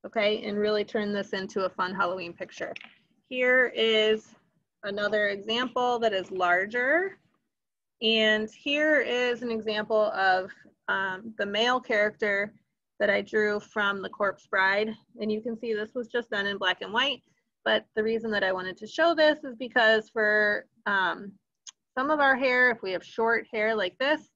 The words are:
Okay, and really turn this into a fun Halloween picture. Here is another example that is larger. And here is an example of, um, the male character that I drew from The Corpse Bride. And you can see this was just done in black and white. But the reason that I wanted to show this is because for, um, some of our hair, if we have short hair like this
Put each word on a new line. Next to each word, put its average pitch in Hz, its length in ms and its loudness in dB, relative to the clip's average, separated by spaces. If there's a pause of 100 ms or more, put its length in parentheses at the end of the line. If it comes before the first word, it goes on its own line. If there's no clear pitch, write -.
Okay, 214 380 0
and 208 120 -4
really 208 280 0
turn 208 280 -4
this 202 200 -4
into 196 320 -4
a 185 60 -2
fun 185 240 -4
Halloween 180 380 -4
picture. 170 400 -12 (560)
Here 254 460 2
is 220 600 2 (500)
another 208 440 0
example 240 720 0
that 226 140 2
is 185 180 -4
larger. 214 880 0 (840)
And 220 480 2
here 294 500 0
is 247 420 -2
an 240 80 -6
example 214 640 0
of, 185 380 0 (380)
um, 196 500 -4
the 202 80 -2
male 240 340 0
character 208 760 -2 (460)
that 202 100 2
I 202 100 2
drew 208 380 0
from 202 420 -2
The 190 80 -8
Corpse - 380 -4
Bride. 202 480 0 (260)
And 214 120 -2
you 214 80 -2
can 226 180 -8
see 226 160 -4
this 214 200 -6
was 240 120 -6
just 233 240 -4
done 202 160 -2
in 202 100 -2
black 185 260 -2
and 190 100 -10
white. 247 300 0 (420)
But 220 200 2 (120)
the 220 60 0
reason 226 280 -2
that 202 140 0
I 190 80 0
wanted 185 260 -6
to 214 80 -14
show 320 280 2
this 302 280 4
is 254 140 -12
because 220 540 2
for, 214 560 2 (200)
um, 190 460 -2 (680)
some 277 120 -2
of 302 100 2
our 269 160 4
hair, 254 340 4
if 233 120 -4
we 190 100 -4
have 175 120 -6
short 226 480 -2
hair 220 220 0
like 190 240 -4
this 294 380 0